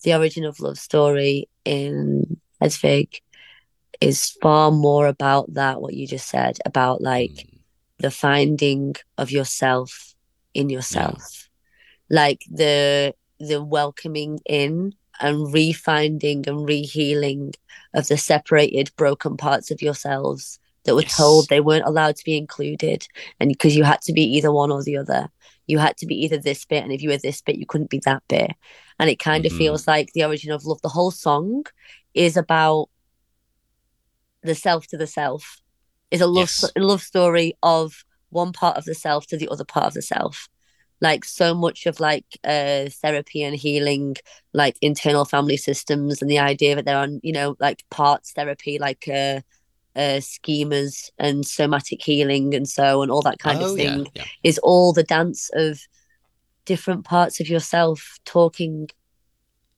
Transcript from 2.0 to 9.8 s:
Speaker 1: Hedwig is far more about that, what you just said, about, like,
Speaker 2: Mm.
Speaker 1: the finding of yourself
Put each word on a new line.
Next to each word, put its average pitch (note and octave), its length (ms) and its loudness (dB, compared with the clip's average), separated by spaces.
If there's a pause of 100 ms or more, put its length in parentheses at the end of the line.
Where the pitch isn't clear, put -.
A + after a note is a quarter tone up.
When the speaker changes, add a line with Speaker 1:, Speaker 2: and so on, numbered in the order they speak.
Speaker 1:
Hedwig D3 600 0 (800)
is - 300 0 (120)
far D#3 300 6
more D3 340 4
about C#3 480 0
that, C3+ 260 -2
what C3+ 140 -10
you C#3 140 -10
just C3+ 200 -10
said, B2+ 380 -2
about, B2+ 340 0
like, B2 300 -2
Speaker 2:
Mm. - 180 -20 (500)
Speaker 1:
the C3+ 120 -2
finding C#3+ 840 0 (200)
of C3 140 -6
yourself C3 840 -2 (400)